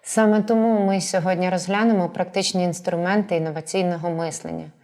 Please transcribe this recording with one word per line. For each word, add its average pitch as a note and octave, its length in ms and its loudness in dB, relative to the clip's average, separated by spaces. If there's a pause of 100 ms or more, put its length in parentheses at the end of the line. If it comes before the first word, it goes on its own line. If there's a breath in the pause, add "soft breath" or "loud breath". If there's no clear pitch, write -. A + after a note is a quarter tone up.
Саме G#3+ 400 4
тому A3+ 380 2
ми G3 220 2
сьогодні F#3 480 0
розглянемо F#3+ 600 2
практичні F#3 540 -2
інструменти F3+ 720 0
інноваційного E3 720 -2
мислення. E3 560 -6 (180)